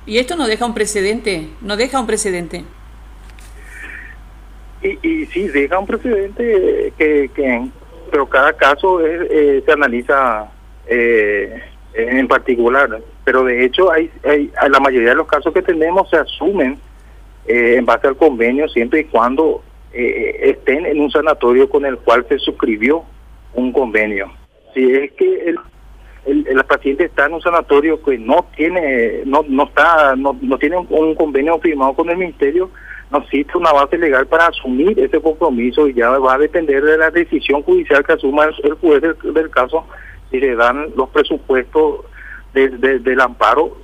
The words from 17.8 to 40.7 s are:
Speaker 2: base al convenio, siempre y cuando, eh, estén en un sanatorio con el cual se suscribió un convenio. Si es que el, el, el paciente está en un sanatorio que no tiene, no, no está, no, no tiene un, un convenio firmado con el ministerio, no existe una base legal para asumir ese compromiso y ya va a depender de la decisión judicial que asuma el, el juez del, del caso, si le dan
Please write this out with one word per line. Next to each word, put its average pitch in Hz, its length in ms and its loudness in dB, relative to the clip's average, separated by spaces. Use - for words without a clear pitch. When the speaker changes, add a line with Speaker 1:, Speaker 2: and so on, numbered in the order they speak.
Speaker 2:
base 117 220 2
al 135 100 -2
convenio, 135 500 2
siempre 127 340 -2
y - 40 -2
cuando, 135 580 0
eh, 120 580 -2
estén 143 340 -2
en 151 140 -2
un 147 100 0
sanatorio 135 600 2
con 139 160 0
el 127 120 -4
cual 123 300 2
se 143 120 0
suscribió 135 640 -2
un 127 180 -2
convenio. 107 600 -2
Si 131 180 0
es 139 220 0
que 180 360 -2
el, 165 100 -4
el, 143 220 -2
el 131 180 0
paciente 139 400 0
está 147 200 -2
en 151 100 -2
un 160 60 -8
sanatorio 156 640 0
que 135 140 0
no 127 280 0
tiene, 135 680 -2
no, 139 220 0
no 135 160 2
está, 147 520 4
no, 135 260 -2
no 139 180 -2
tiene 156 180 -2
un, 175 120 -6
un 156 260 2
convenio 151 440 0
firmado 139 340 0
con 160 160 -2
el 175 80 -2
ministerio, 175 520 -2
no 143 100 0
existe 143 380 -4
una 170 140 2
base 143 260 2
legal 139 300 2
para 165 200 4
asumir 156 520 0
ese 160 220 0
compromiso 151 680 0
y 135 60 -2
ya 120 160 2
va 131 260 2
a - 20 0
depender 151 460 0
de 156 140 4
la 160 120 2
decisión 147 540 -2
judicial 151 420 2
que 165 80 2
asuma 151 320 0
el, 156 80 -2
el 147 100 2
juez 147 280 2
del, 160 140 0
del 160 160 0
caso, 135 360 -2
si 131 120 -2
le 131 140 0
dan 123 400 0